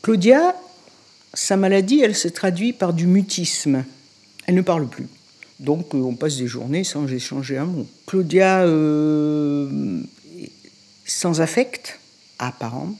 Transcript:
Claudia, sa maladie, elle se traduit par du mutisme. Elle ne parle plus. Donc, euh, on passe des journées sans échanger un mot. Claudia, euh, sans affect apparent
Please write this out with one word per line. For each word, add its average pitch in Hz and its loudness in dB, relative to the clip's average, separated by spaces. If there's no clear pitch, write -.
Claudia, 254 4
sa - -2
maladie, 196 4
elle 214 4
se - -2
traduit 190 -2
par 175 -2
du 170 2
mutisme. 180 0
Elle 180 2
ne 185 4
parle 165 0
plus. 127 -12
Donc, 151 -2
euh, 139 0
on 127 -2
passe 147 -4
des 123 -4
journées 123 -4
sans 147 -4
échanger 131 -6
un 143 -4
mot. 170 -6
Claudia, 185 2
euh, 151 0
sans 165 -2
affect - -2
apparent 123 -8